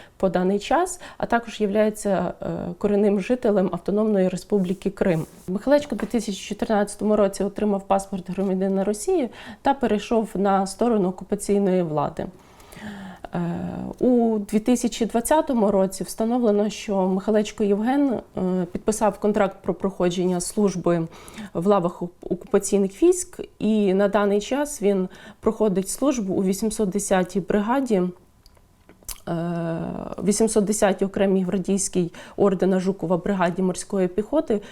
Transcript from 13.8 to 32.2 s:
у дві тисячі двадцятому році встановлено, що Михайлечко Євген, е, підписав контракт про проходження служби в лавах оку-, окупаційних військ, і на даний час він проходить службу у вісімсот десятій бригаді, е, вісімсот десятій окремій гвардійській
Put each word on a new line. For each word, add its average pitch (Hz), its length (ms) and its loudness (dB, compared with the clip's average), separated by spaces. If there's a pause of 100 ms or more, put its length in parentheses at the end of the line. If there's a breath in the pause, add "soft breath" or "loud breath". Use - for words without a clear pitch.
у 233 400 4
дві 202 200 0
тисячі 240 460 0
двадцятому 233 680 2
році 190 320 0
встановлено, 220 640 0
що 196 380 -2
Михайлечко 214 560 0
Євген, 233 500 2
е, 185 580 -2
підписав 214 480 0
контракт 208 420 0
про 185 120 -2
проходження 180 680 -2
служби 175 680 0 (460 loud breath)
в 175 140 -2
лавах 196 340 2
оку-, 175 80 -8 (200)
окупаційних 196 760 0
військ, - 360 2 (200)
і 208 340 2
на 202 140 4
даний 202 340 2
час 285 400 -4
він 190 280 2 (300 loud breath)
проходить 208 500 0
службу 247 440 0
у 196 100 0
вісімсот 202 460 0
десятій 190 500 0
бригаді, 220 600 0 (1300)
е, 170 480 -4 (460)
вісімсот 214 420 2
десятій 196 400 2
окремій 196 380 0
гвардійській 185 680 -2 (240 loud breath)